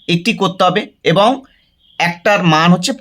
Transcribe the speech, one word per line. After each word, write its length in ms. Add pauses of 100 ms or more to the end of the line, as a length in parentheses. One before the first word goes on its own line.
(140)
একটি 260
করতে 240
হবে, 180 (300)
এবং 160 (680)
একটার 420 (120)
মান 220
হচ্ছে 260